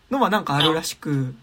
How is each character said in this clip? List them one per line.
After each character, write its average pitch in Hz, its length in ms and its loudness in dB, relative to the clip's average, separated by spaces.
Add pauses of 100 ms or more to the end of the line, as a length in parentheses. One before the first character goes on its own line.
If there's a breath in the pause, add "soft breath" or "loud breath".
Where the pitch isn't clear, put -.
(120)
の 262 100 0
は 202 80 4
な 208 100 2
ん 165 60 -6
か 143 100 0
あ 147 60 2
る 156 120 2
ら 165 100 -2
し - 120 -8
く。 135 480 -4